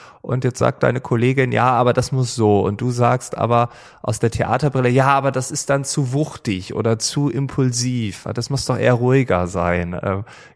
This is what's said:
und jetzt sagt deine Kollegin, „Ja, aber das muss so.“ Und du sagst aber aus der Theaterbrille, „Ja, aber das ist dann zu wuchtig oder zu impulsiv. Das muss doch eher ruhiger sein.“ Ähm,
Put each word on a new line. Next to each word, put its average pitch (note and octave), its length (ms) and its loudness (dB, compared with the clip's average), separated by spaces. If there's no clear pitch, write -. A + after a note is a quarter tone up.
und B2 220 -4
jetzt B2+ 160 -2
sagt B2 240 0
deine A#2+ 180 0
Kollegin, B2 500 0
„Ja, A#2 200 2
aber A#2+ 220 2
das B2 180 0
muss C3 240 -2
so.“ G#2 260 4
Und G2+ 200 -2
du B2 100 -2
sagst B2 460 0
aber A#2 320 2
aus - 160 -4
der A2+ 120 0
Theaterbrille, B2+ 580 0
„Ja, C3 180 4
aber C#3 240 2
das B2+ 180 -4
ist - 200 -8
dann C#3 160 0
zu C3 280 -2
wuchtig B2+ 640 -4
oder A2+ 240 0
zu C#3+ 300 -2
impulsiv. B2 1040 -2
Das A#2 160 -6
muss C#3 160 -4
doch B2 120 -2
eher B2 160 4
ruhiger B2 540 2
sein.“ F2 560 -2
Ähm, G2 220 -2